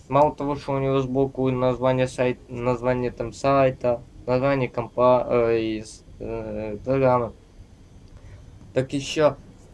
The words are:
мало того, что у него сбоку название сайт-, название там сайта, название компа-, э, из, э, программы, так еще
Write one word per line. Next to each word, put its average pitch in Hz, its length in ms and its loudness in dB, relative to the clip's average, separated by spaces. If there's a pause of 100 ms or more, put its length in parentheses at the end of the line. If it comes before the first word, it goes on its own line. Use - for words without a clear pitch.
мало 143 240 4
того, 143 220 -4
что 139 180 -6
у 135 60 0
него 135 220 2
сбоку 131 500 0
название 127 560 0
сайт-, 127 420 -2
название 123 640 -2
там 117 220 -8
сайта, 131 680 0 (240)
название 127 440 0
компа-, 123 600 2
э, 117 300 2
из, 110 440 -6 (160)
э, 110 640 -8
программы, 123 500 2 (1400)
так 135 200 -2
еще 143 420 0 (380)